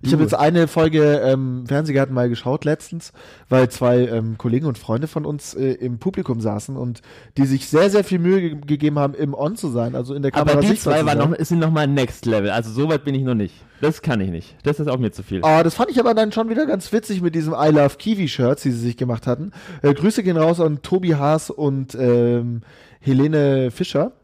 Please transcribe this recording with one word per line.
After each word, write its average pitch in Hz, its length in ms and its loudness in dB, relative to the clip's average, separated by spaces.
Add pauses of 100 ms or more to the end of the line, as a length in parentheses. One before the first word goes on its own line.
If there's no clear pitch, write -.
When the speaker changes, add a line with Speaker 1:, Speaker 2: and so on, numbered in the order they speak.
Speaker 1:
Ich 131 100 -2
Speaker 2:
Du. - 40 4
Speaker 1:
habe 151 80 6
jetzt 104 120 2
eine 165 340 4
Folge, 156 560 4
ähm, 131 420 0
Fernsehgarten 135 480 0
mal 123 160 2
geschaut 123 340 -4
letztens, 156 480 -4 (380)
weil 131 200 4
zwei, 123 360 2
ähm, 110 320 -4
Kollegen 127 280 -2
und 131 120 -4
Freunde 127 300 -4
von 151 180 -6
uns, 147 260 -10
äh, 131 200 -2
im 123 260 -6
Publikum 175 420 -4
saßen 107 360 -4
und 123 260 -8 (340)
die 135 80 4
sich 135 240 -2
sehr, 175 220 4
sehr 202 140 2
viel 185 160 -2
Mühe 185 200 2
ge-, 165 240 -4
gegeben 147 340 0
haben, 143 160 0
im 147 200 -4
On 156 220 -4
zu 180 120 -6
sein, 120 260 -2
also 127 200 -6
in 143 80 -6
der 139 80 0
Kamera 151 220 2
Speaker 2:
Aber 143 100 4
die 196 60 4
Speaker 1:
sichtbar 220 260 2
Speaker 2:
zwei 156 60 2
Speaker 1:
zu 156 60 0
Speaker 2:
waren 143 120 2
Speaker 1:
sein. 147 140 2
Speaker 2:
noch, - 120 -4
sind 170 140 0
noch 160 140 2
mal 151 140 0
Next 139 380 -2
Level, 107 260 0
also 113 200 -4
so 131 180 -2
weit 147 160 0
bin 143 100 -2
ich 135 100 -2
noch 127 100 0
nicht. 101 200 -2 (280)
Das 160 180 0
kann 120 200 -2
ich 95 100 -2
nicht. - 320 -10
Das 147 180 -2
ist 147 80 -2
auch 127 100 -2
mir 113 140 0
zu - 100 -14
viel. 98 220 -6
Speaker 1:
Ah, 156 180 6
das 165 120 2
fand 220 160 0
ich 247 100 0
aber 233 140 4
dann 214 180 0
schon 226 160 -2
wieder 247 180 0
ganz 196 260 -4
witzig 208 280 -2
mit 170 140 -2
diesem 160 180 -2
I 151 200 2
Love 143 260 4
Kiwi-Shirts, 151 640 -2
die 139 80 0
sie 120 100 -2
sich 117 160 -4
gemacht 123 300 -4
hatten. 147 240 -4 (320)
Äh, 143 100 4
Grüße 180 300 0
gehen 180 160 0
raus 165 220 2
an 151 220 0
Tobi 180 340 0
Haas 151 340 0
und, 139 440 -4
ähm, 120 680 0 (400)
Helene 135 680 2
Fischer 180 420 -2 (100)